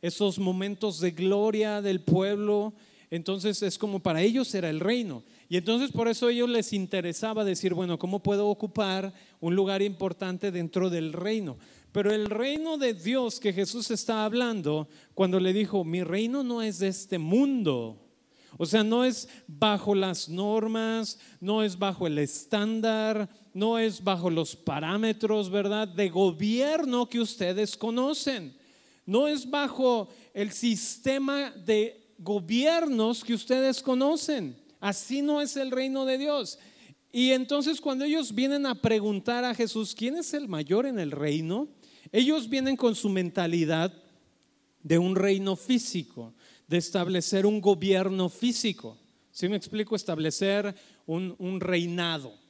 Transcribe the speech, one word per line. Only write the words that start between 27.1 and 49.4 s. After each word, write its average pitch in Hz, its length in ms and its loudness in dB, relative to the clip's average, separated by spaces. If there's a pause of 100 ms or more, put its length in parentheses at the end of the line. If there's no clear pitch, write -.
ustedes 202 560 0
conocen. 240 800 -2 (520)
No 240 200 4
es 269 220 -2
bajo 262 580 2 (280)
el 202 160 -2
sistema 269 1000 0
de 214 680 -2
gobiernos 226 1040 2
que 240 100 -2
ustedes 262 480 2
conocen. 269 720 0 (240)
Así 240 440 -2
no 294 180 0
es 294 160 -4
el 269 140 -4
reino 262 340 -2
de 262 140 0
Dios. 285 400 -4 (520)
Y 254 200 4
entonces 285 500 0
cuando 269 240 -2
ellos 294 300 0
vienen 277 320 0
a 247 80 -2
preguntar 220 720 0
a 247 100 -2
Jesús, 220 400 -4
"¿Quién 254 220 -4
es - 180 -6
el 285 120 -4
mayor 175 380 0
en 254 140 -4
el 156 120 -4
reino?", 160 580 -2 (420)
ellos 254 380 2
vienen 269 260 0
con 240 180 2
su 208 160 0
mentalidad 170 840 2 (920)
de 160 160 4
un 185 160 2
reino 196 400 2
físico, 175 800 -2 (340)
de 160 100 2
establecer 180 680 2
un 214 160 4
gobierno 190 680 4
físico. 208 680 -2 (340)
¿Sí - 160 -4